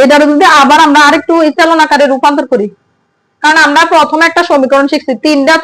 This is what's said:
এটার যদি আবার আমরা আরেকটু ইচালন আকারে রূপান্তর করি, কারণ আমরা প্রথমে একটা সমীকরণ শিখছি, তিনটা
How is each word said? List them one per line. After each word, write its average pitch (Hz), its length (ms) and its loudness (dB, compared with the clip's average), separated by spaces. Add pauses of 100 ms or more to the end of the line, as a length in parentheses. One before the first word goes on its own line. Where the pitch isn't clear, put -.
এটার 285 180 2 (100)
যদি 294 140 0 (160)
আবার 285 260 2
আমরা 294 200 2
আরেকটু 320 260 -2 (160)
ইচালন 330 360 0
আকারে 294 220 0
রূপান্তর 285 440 -2
করি, 208 160 -2 (760)
কারণ 311 240 0
আমরা 285 160 0 (120)
প্রথমে 311 360 0
একটা 339 200 -2
সমীকরণ 277 420 0
শিখছি, 277 220 -4 (120)
তিনটা 302 380 0